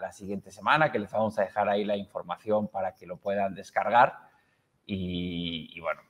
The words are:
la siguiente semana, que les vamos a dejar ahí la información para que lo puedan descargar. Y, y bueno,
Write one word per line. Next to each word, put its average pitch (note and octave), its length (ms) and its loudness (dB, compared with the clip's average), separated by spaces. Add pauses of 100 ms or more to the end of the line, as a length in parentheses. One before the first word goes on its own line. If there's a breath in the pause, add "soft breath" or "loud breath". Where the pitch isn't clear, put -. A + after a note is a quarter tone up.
la F#2 100 -8
siguiente F#2+ 400 -10
semana, C#3 400 4
que B2 80 0
les G2+ 140 -6
vamos G#2+ 260 0
a G2+ 40 4
dejar G2+ 260 0
ahí G2+ 160 2
la G#2 140 0
información G2 680 -2
para F#2+ 260 -4
que F2 120 -20
lo F2 120 -10
puedan G2 360 -2
descargar. G#2 600 4 (720 soft breath)
Y, F2 880 -4
y E2 60 -14
bueno, D#2+ 300 -4